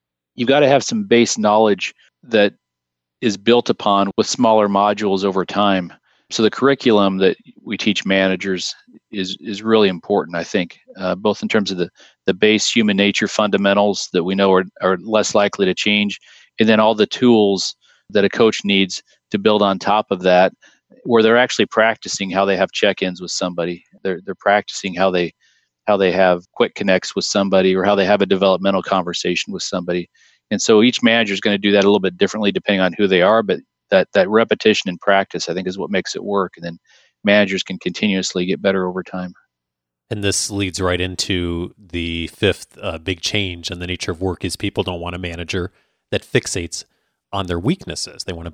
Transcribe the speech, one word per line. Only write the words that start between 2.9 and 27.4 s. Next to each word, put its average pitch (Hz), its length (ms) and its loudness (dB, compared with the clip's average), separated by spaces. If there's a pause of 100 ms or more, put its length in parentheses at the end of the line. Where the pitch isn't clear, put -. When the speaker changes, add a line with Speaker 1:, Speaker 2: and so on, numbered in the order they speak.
Speaker 1:
is 107 140 0
built 117 340 2
upon 98 460 0
with 107 120 0
smaller 110 400 2
modules 101 560 0
over 95 200 0
time. 95 480 -2 (400)
So 113 120 -2
the 107 60 6
curriculum 123 680 2
that 95 180 2 (260)
we 107 160 -8
teach - 280 -2
managers 95 680 -2 (380)
is, 95 300 -8
is 101 200 -10
really 110 280 4
important, 87 480 -4
I 82 80 -6
think, 90 340 -6 (160)
uh, 92 200 -4
both 101 260 -4
in 107 80 -4
terms 98 220 0
of 92 60 -8
the, 87 120 -4 (360)
the - 80 2
base 107 380 0
human 107 240 2
nature 101 320 0
fundamentals 101 840 0
that 87 100 0
we 92 100 -4
know 98 200 2
are, 92 100 4 (180)
are 92 180 0
less 107 360 -2
likely 101 300 0
to 92 80 0
change, 104 460 -2 (380)
and 110 120 2
then 110 100 6
all 110 160 4
the 107 100 2
tools 107 720 2 (360)
that 101 120 2
a 98 60 4
coach - 340 2
needs 98 400 0 (280)
to 104 80 -2
build 107 220 2
on 95 160 0
top 104 320 0
of 92 120 -4
that, 92 320 4 (500)
where 113 180 4
they're 113 160 4
actually 120 280 0
practicing 104 640 -2
how 95 140 0
they 98 100 0
have 92 160 0
check-ins 92 500 -2
with 87 100 -10
somebody. 87 520 -6 (180)
They're, 92 240 -6
they're 95 100 -10
practicing 101 600 -2
how 92 160 2
they, 87 220 -2 (520)
how 104 120 2
they 95 160 2
have 92 300 2 (100)
quick - 220 0
connects 98 380 0
with 95 120 -4
somebody 95 500 2